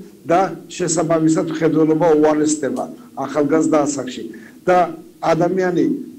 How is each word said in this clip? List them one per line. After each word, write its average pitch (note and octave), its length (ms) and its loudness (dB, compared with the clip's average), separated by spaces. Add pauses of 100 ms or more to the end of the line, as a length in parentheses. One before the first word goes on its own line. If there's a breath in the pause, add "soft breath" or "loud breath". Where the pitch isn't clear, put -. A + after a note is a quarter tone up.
(260 loud breath)
და, E3 140 2 (260)
შესაბამისად, E3 880 0
მხედველობა D#3 540 2 (100)
უარესდება D3+ 680 0 (300 loud breath)
ახალგაზრდა D#3 720 0
ასაკში. B2+ 380 -8 (420 loud breath)
და F3+ 120 4 (440)
ადამიანი, F3 640 0 (340)